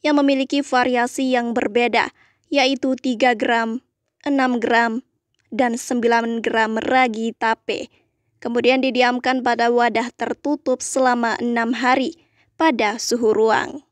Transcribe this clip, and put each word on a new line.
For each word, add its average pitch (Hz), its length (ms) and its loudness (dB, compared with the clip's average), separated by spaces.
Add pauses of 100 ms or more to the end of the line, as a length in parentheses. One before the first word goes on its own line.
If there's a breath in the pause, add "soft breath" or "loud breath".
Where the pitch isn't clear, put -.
yang 302 160 4
memiliki 277 400 2
variasi 254 720 0
yang 240 240 -2
berbeda, 233 560 0 (400 soft breath)
yaitu 269 400 2
tiga 247 400 0
gram, 226 480 -2 (400)
enam 262 400 0
gram, 233 400 0 (480)
dan 233 240 0
sembilan 233 640 0
gram 220 400 0
ragi 233 560 0
tape. - 560 -4 (480)
Kemudian 247 400 0
didiamkan 247 640 0
pada 233 240 0
wadah 240 480 0
tertutup - 640 -4
selama 247 640 0
enam 233 320 -2
hari 254 400 0 (400 soft breath)
pada 233 480 0
suhu 226 320 0
ruang. 220 580 0